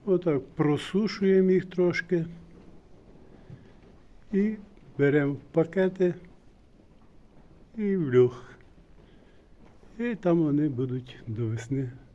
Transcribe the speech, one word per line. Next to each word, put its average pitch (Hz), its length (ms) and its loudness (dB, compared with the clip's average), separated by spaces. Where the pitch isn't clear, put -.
Отак 175 440 0
просушуємо 190 1000 0
їх 185 160 2
трошки. 175 600 -2
І 208 240 0
беремо 143 340 4
в 131 80 -8
пакети 180 760 0
і 202 200 0
в 147 180 0
льох. 123 400 2
І 233 160 -2
там 170 280 2
вони 147 260 0
будуть 127 480 -6
до 117 200 -4
весни 120 460 -6